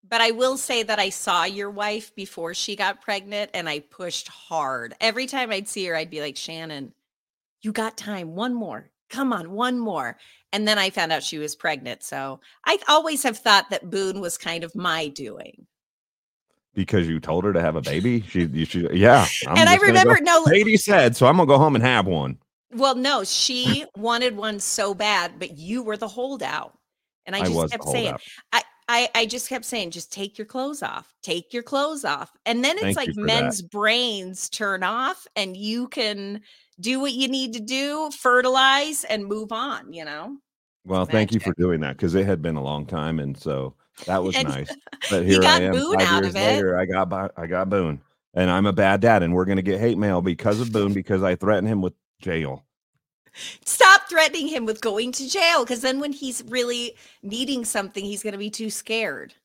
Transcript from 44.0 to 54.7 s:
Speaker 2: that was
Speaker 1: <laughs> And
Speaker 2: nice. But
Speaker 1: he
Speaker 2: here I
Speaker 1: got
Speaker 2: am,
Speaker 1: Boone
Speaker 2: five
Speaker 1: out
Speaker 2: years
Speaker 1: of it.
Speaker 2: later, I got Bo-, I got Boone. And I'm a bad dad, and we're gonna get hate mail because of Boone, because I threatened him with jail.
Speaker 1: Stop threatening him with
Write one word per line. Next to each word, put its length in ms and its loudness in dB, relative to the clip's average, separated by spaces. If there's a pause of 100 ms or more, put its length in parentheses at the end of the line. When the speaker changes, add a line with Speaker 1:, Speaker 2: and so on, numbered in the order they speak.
Speaker 2:
that 180 0
was 100 -2
Speaker 1:
<laughs> 20 -
And 120 0
Speaker 2:
nice. 300 -8 (300)
But 180 2
Speaker 1:
he 60 6
Speaker 2:
here 140 6
I 100 8
Speaker 1:
got 60 2
Speaker 2:
am, 100 2
Speaker 1:
Boone 280 0
Speaker 2:
five 100 2
Speaker 1:
out 140 2
Speaker 2:
years 100 -4
Speaker 1:
of 20 -4
it. 40 -2
Speaker 2:
later, 380 2
I 80 0
got 220 0
Bo-, 280 -4
I 100 -8
got 240 -2
Boone. 300 0 (340)
And 160 4
I'm 160 4
a 60 4
bad 280 4
dad, 220 6
and 120 2
we're 120 4
gonna 160 2
get 180 0
hate 180 2
mail 240 2
because 380 0
of 120 -4
Boone, 220 2
because 280 0
I 120 2
threatened 340 0
him 140 0
with 120 -2 (260)
jail. 440 -6 (1000)
Speaker 1:
Stop 440 8
threatening 400 2
him 180 -4
with 140 -4